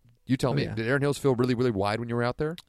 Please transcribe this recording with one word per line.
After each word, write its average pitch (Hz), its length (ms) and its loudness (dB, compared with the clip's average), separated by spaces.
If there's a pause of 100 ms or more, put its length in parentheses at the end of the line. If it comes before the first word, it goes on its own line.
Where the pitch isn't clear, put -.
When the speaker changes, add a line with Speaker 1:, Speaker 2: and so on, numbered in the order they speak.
(260)
Speaker 1:
you 127 100 2
tell 127 160 0
Speaker 2:
Oh, - 20 -2
Speaker 1:
me, 139 100 0
Speaker 2:
yeah. 104 100 -6
Speaker 1:
did 110 120 -4
Erin 135 160 2
Hills 143 160 0
feel 135 160 2
really, 123 200 2
really 123 180 2
wide 101 260 0
when 120 100 -8
you 117 60 -4
were 120 80 0
out 123 140 -2
there? 156 180 -4 (140)